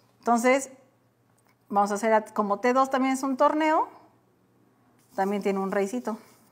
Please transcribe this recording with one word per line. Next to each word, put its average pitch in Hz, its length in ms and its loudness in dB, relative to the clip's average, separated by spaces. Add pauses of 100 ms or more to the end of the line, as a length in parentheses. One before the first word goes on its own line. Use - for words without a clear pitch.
(200)
Entonces, 254 500 0 (1000)
vamos 202 220 0
a 208 40 -2
hacer 220 180 0
at-, 214 200 2
como 202 260 -2
T 247 140 2
dos 262 160 2
también 262 240 0
es 262 100 -6
un 269 140 -4
torneo, 302 520 2 (1300)
también 196 260 -2
tiene 196 180 -2
un 190 120 -4
reycito. 214 460 -4 (340)